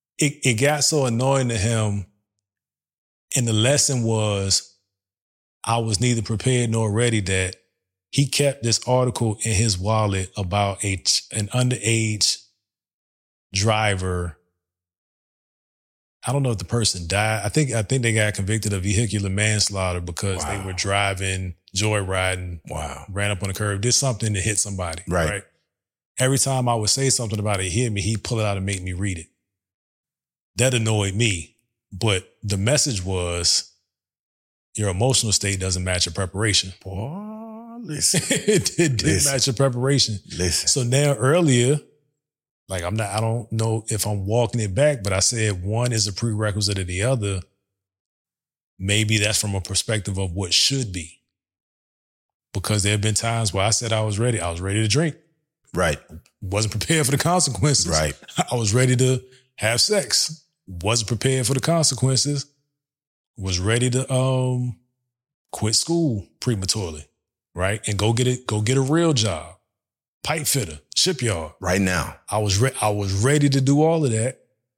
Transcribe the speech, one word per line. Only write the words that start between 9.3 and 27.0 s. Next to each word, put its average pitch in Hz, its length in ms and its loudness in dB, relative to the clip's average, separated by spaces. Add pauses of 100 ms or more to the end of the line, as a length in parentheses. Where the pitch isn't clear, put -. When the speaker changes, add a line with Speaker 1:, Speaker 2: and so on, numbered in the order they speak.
Speaker 1:
in 110 80 0
his 104 240 2
wallet 98 580 0
about 101 480 -2
a 98 140 0
ch-, - 340 -2
an 104 160 -2
underage 113 960 0 (1120)
driver. 98 840 0 (1900)
I 127 80 -2
don't 139 100 2
know 123 80 2
if 110 60 -2
the 90 80 -8
person 95 420 -2
died. 104 360 0
I 107 60 -2
think, 147 220 2
I 110 100 0
think 127 220 0
they 113 100 2
got 107 220 2
convicted 101 380 -2
of 95 100 -2
vehicular 101 460 0
manslaughter 101 720 0
because 87 440 -4
they 104 120 -4
Speaker 2:
Wow. 95 100 -8
Speaker 1:
were 92 60 -6
driving, 95 840 -2 (200)
joyriding, 92 920 -2
Speaker 2:
Wow. - 420 -8
Speaker 1:
ran 101 220 -2
up 92 100 -4
on 101 60 -2
the 95 80 -6
curb, 101 260 -2
did 120 120 0
something 113 400 0
to 95 80 -2
hit 104 180 -2
somebody. 92 480 -6
Speaker 2:
Right. 85 220 2
Speaker 1:
Right? 101 140 -6 (760)
Every 131 180 2
time 127 320 0
I 120 60 2
would 107 160 0
say 135 180 0